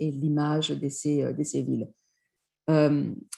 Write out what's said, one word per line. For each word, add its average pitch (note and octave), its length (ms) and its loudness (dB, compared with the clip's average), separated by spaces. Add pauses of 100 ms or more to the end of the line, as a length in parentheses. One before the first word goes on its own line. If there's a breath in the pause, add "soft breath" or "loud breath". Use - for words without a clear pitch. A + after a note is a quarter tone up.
et D#3 100 0
l'image D3+ 600 0
de C#3 180 -4
ces, C#3+ 340 0
euh, C3 120 -2
de D3 80 -4
ces C#3 200 -2
villes. B2 260 -2 (840)
Euh, D3 420 4 (260)